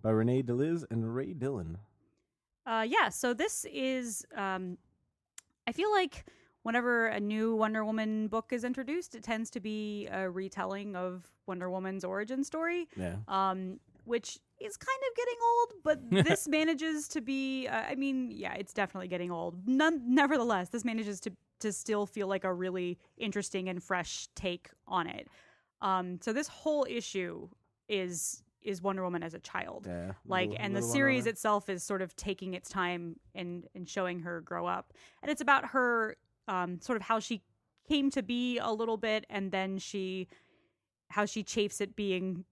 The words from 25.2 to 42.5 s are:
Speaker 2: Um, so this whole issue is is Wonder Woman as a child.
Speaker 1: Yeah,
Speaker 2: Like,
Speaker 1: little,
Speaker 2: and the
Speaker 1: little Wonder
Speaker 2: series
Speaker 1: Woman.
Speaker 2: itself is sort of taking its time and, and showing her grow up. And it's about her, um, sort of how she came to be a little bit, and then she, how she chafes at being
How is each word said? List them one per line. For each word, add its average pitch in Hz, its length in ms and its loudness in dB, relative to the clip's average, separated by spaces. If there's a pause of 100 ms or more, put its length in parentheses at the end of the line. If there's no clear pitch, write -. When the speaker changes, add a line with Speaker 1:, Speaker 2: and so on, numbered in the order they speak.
Speaker 2:
Um, 180 380 2
so 226 120 -2
this 285 160 0
whole 294 400 2
issue 175 600 -4 (400)
is 180 540 -2 (220)
is 196 180 -4
Wonder 190 200 0
Woman 175 200 -2
as 165 120 -8
a - 40 -10
child. - 480 -8
Speaker 1:
Yeah, 175 260 -6 (140)
Speaker 2:
Like, 185 240 2
Speaker 1:
little, 208 140 -2
Speaker 2:
and 202 100 0
the 202 60 2
Speaker 1:
little 233 80 0
Wonder 277 100 4
Speaker 2:
series 269 260 6
Speaker 1:
Woman. 226 80 2
Speaker 2:
itself 208 360 2
is 185 140 -2
sort 190 200 -2
of 180 140 -6
taking 185 380 -4
its - 140 -10
time 175 480 -2 (180)
and, 175 400 -6
and 180 140 -10
showing 180 320 -2
her 170 200 -6
grow 175 260 -4
up. 180 260 -2 (300)
And 285 80 -2
it's 302 100 0
about 285 260 6
her, 240 500 2 (320)
um, 180 320 -2
sort 247 160 -2
of 196 60 -2
how 226 180 2
she 214 220 -4 (460)
came 277 220 4
to 269 120 0
be 240 360 0
a - 120 0
little 220 260 0
bit, 214 320 0
and 196 240 -2
then 190 260 0
she, 185 500 -4 (840)
how 208 160 2
she 208 160 -4
chafes - 380 0
at 196 160 -2
being 185 560 -2